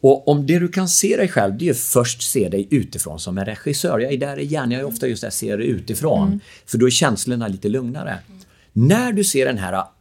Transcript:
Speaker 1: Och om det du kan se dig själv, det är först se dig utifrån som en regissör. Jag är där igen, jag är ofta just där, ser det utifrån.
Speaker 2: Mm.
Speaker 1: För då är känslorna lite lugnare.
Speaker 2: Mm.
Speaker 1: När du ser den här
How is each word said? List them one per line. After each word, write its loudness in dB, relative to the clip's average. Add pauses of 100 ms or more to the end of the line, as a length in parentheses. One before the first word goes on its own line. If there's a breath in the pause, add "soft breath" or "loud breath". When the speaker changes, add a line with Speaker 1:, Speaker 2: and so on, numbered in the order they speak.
Speaker 1:
Och 6
om 4
det 4
du 2
kan -2
se 2
dig 2
själv, 0
det 0
är 2
först 0
se 0
dig -4
utifrån -2
som -6
en -2
regissör. -4
Jag -2
är -2
där -6
igen, -4
jag -2
är -6
ofta -6
just -4
där, -8
ser -4
det -4
utifrån. -2
Speaker 2:
Mm. 0 (260 loud breath)
Speaker 1:
För -2
då 6
är 6
känslorna -2
lite -4
lugnare. -6 (100)
Speaker 2:
Mm. -20 (320 soft breath)
Speaker 1:
När 4
du 2
ser 2
den -2
här -4 (160)